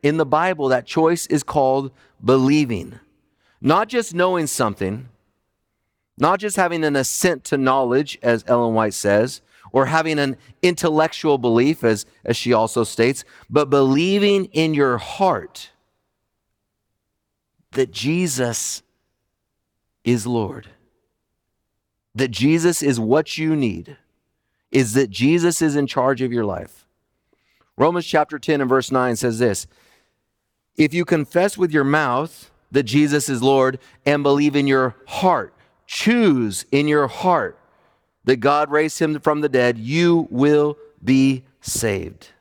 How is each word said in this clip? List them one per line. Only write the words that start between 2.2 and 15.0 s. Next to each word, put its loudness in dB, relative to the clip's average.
believing. 0
Not 2
just -4
knowing 0
something, -4
not 0
just -6
having 0
an 0
assent -2
to -2
knowledge, 0
as 0
Ellen 2
White 0
says, 0
or 2
having 0
an -2
intellectual 0
belief, 2
as, 0
as -2
she 0
also 2
states, -2
but 0
believing 2
in -2
your 2
heart -6